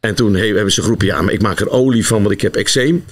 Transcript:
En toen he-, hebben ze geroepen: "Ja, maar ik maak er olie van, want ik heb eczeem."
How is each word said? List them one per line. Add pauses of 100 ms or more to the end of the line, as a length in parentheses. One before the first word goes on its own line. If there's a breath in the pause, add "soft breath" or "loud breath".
En
toen
he-,
hebben
ze
geroepen:
"Ja,
maar
ik
maak
er
olie
van,
want
ik
heb
eczeem."